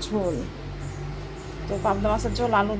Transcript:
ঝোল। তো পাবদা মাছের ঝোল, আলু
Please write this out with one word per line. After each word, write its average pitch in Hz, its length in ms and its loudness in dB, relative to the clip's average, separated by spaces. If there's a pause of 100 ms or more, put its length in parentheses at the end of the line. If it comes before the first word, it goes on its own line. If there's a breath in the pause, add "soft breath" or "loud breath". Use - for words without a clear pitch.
ঝোল। 190 300 0 (1300)
তো 196 60 -2 (120)
পাবদা 202 280 4
মাছের 220 240 2
ঝোল, 240 220 2
আলু 208 200 4